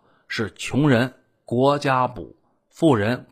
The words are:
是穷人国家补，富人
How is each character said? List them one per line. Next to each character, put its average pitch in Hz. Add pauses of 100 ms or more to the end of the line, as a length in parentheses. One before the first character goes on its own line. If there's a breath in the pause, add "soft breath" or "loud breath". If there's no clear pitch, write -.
(280)
是 107
穷 143
人 127 (320)
国 139
家 131
补， 120 (340)
富 160
人 110